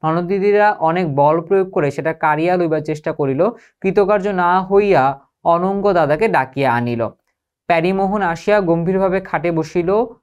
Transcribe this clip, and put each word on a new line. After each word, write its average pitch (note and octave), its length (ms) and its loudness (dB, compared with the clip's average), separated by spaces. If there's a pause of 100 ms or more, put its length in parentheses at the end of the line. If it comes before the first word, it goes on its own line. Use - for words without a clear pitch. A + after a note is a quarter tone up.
ননদিদিরা G3 680 2
অনেক E3 440 -2
বল D3+ 240 2
প্রয়োগ F#3+ 300 0
করে D#3 200 0
সেটা D#3 220 -4
কাড়িয়া D#3+ 440 0
লইবার D#3+ 240 0
চেষ্টা D#3 320 -6
করিল। D3 380 0 (300)
কৃতকার্য G3+ 480 0
না F3+ 340 0
হইয়া F3+ 580 2 (240)
অনঙ্গ F#3+ 480 0
দাদাকে D#3+ 360 2
ডাকিয়া C3 460 0
আনিল। A#2+ 340 -2 (580)
প্যারীমোহন F#3+ 560 0
আসিয়া F#3+ 380 0
গম্ভীরভাবে F#3 600 0
খাটে F3 320 -4
বসিল, F3 520 -2 (180)